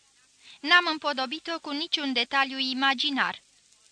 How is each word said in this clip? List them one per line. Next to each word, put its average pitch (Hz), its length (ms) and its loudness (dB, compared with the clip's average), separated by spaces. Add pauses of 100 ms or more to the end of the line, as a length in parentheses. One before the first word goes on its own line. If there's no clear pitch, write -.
(600)
N-am 349 260 6
împodobit-o 311 760 -4
cu - 100 -10
niciun 285 440 -2
detaliu 262 440 0
imaginar. 262 840 0 (500)